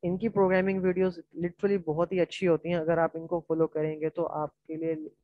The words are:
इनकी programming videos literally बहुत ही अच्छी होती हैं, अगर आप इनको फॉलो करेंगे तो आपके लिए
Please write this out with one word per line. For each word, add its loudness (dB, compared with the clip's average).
इनकी -2
programming 2
videos 0
literally -2
बहुत 0
ही 0
अच्छी 0
होती 2
हैं, 2
अगर 2
आप 2
इनको -4
फॉलो 2
करेंगे -2
तो -4
आपके -6
लिए -4